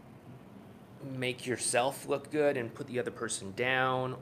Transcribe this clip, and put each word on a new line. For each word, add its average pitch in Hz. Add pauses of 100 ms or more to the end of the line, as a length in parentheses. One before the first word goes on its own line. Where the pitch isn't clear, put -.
(1160)
make 127
yourself 127
look 139
good 143
and 113
put 135
the 123
other 120
person 101
down, 127